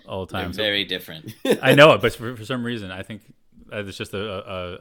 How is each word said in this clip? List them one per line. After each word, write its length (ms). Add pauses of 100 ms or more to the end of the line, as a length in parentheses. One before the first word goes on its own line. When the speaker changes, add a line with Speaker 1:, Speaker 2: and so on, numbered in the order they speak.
Speaker 1:
all 180
the 60
Speaker 2:
They're 100
Speaker 1:
time, 100
so 120
Speaker 2:
very 200
different. 480 (140)
Speaker 3:
<laughs> 160
Speaker 1:
I 140
know 160
it, 80
but 160
for, 180
for 100
some 200
reason, 260
I 140
think, 280 (400)
uh, 140
it's 100
just 180
a, 40
a, 640